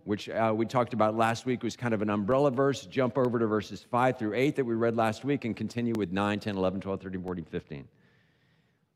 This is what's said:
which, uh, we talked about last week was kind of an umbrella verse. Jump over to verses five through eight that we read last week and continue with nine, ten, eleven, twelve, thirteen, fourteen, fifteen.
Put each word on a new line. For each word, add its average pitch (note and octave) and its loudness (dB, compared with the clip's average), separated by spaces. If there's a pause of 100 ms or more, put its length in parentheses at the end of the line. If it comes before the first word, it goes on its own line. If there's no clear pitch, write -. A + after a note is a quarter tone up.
which, G#2 -4
uh, A2 2
we A2+ 0
talked B2 0
about G#2+ 2
last A2+ 0
week B2 -2
was G#2+ -4
kind A#2+ -2
of G#2 2
an G#2 0
umbrella B2+ 2
verse. C#3 0
Jump B2+ 0
over A#2+ 2
to A2+ 2
verses G#2 -2
five B2 2
through G#2+ -2
eight C3+ 2
that C3+ 0
we A#2 -2
read A2+ 2
last A2+ 0
week C#3 0
and G#2+ -2
continue A#2 -2
with F#2+ -2
nine, G#2 2
ten, G2+ -4
eleven, F#2 0
twelve, G2 -6
thirteen, F#2 -8
fourteen, F2+ -6
fifteen. D2+ -10 (1080)